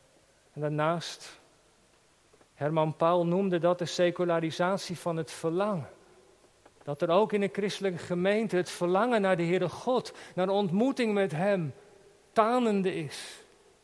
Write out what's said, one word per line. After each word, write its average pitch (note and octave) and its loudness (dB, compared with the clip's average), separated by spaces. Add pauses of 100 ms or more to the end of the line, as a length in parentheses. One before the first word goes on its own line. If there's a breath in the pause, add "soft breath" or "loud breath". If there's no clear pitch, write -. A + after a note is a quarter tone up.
(540)
En D3 -12
daarnaast, D3+ -4 (1120)
Herman D#3 0
Paul E3+ 4
noemde F3+ 2
dat F3 2
de F3 -4
secularisatie F3 0
van E3 -4
het D#3+ -6
verlangen. F3 -2 (920)
Dat C#3+ -8
er E3+ 2
ook G#3 4
in G3+ 0
een G3 0
christelijke G3 -2
gemeente F#3+ 0
het F3+ 0
verlangen G3+ 2
naar F#3+ 2
de E3+ 0
Heere F3 0
God, - -4 (220 loud breath)
naar F#3 0
ontmoeting G#3 0
met G3 0
Hem, E3+ 0 (580)
tanende G#3+ 2
is. - -10 (400)